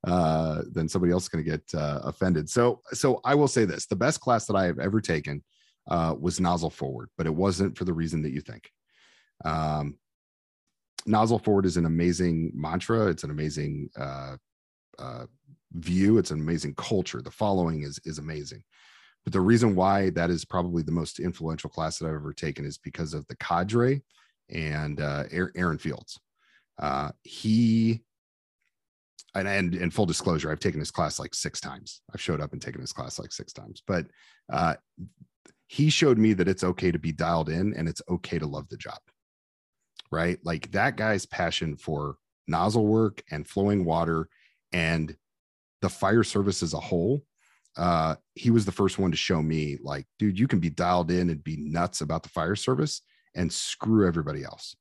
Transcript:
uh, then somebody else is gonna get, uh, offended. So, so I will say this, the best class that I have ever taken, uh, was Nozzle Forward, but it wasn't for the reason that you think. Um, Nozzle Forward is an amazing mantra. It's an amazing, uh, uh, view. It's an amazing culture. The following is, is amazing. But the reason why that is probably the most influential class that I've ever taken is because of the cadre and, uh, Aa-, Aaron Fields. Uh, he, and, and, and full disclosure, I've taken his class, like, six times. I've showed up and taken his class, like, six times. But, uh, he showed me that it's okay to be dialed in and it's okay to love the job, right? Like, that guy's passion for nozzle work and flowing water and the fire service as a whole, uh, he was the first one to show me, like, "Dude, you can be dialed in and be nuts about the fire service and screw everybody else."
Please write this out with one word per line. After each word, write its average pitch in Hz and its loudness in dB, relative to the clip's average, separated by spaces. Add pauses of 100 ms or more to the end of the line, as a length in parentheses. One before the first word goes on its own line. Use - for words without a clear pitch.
uh, 80 2
then 80 -2
somebody 90 2
else 87 2
is - -10
gonna 80 -2
get, 78 -2 (120)
uh, 73 -2
offended. 78 0
So, 120 2 (100)
so 127 2
I 135 4
will 143 6
say 117 4
this, 78 -2
the - -2
best 127 2
class 117 2
that 98 0
I 95 4
have 80 0
ever 95 2
taken, 73 -2 (480)
uh, 82 2
was 82 -2
Nozzle 87 2
Forward, 67 -8
but 82 -2
it 80 0
wasn't 95 2
for 90 -4
the 90 -2
reason 82 -2
that 76 -2
you 69 -4
think. - -18 (760)
Um, 78 -2 (1080)
Nozzle 110 4
Forward 98 4
is 85 2
an 85 2
amazing 82 2
mantra. 85 0
It's 80 -2
an 73 -8
amazing, 73 -4
uh, 67 -10 (600)
uh, 62 -12 (460)
view. 92 4
It's 90 2
an 78 -2
amazing 76 -2
culture. 92 -4
The 78 -14
following 87 0
is, 71 -10
is 78 -10
amazing. 73 -12 (600)
But 85 -6
the 98 2
reason 110 6
why 95 4
that 85 0
is 82 0
probably 87 -2
the 73 -2
most 82 -4
influential 80 -6
class 78 -4
that 82 -6
I've 78 -2
ever 76 -8
taken 73 -6
is 73 -10
because 78 -8
of 73 -8
the - -14
cadre 117 2 (480)
and, 76 -4
uh, 73 -2
Aa-, 90 -2
Aaron 85 0
Fields. - -8 (580)
Uh, 71 -2 (120)
he, 113 2 (1300)
and, 98 -2
and, 95 0
and 87 -2
full 104 4
disclosure, 80 0
I've 78 -4
taken 78 -2
his 71 -6
class, 76 -2
like, 69 -10
six - -6
times. - -14 (100)
I've - -12
showed 78 -2
up 73 -8
and 67 -12
taken - -10
his 65 -12
class, - -10
like, - -12
six - -14
times. - -18
But, 90 -2 (460)
uh, 80 0 (920)
he 147 2
showed 139 6
me 110 6
that 90 2
it's 95 0
okay 90 0
to 82 -2
be 82 -2
dialed 80 0
in 90 -2
and 82 -4
it's - -8
okay 87 -4
to 76 -4
love 73 -8
the - -14
job, - -14 (1120)
right? 85 0
Like, 82 -4
that 104 2
guy's 107 0
passion 82 -4
for 73 -6 (300)
nozzle 107 2
work 110 2
and 78 -8
flowing 98 2
water 82 0 (440)
and 80 0 (640)
the 95 0
fire 104 4
service 101 0
as 82 -2
a 78 -4
whole, 98 0 (520)
uh, 82 0 (180)
he - 0
was 113 6
the 95 -2
first 98 0
one 95 2
to 78 0
show 80 0
me, 78 -2
like, 71 -8 (120)
"Dude, 101 0
you 127 4
can 101 2
be 82 0
dialed 87 2
in 90 2
and 76 -4
be 78 -6
nuts 80 -4
about 80 -4
the - -20
fire 87 -2
service 143 -2 (340)
and 85 -2
screw 110 2
everybody 76 -2
else." - -16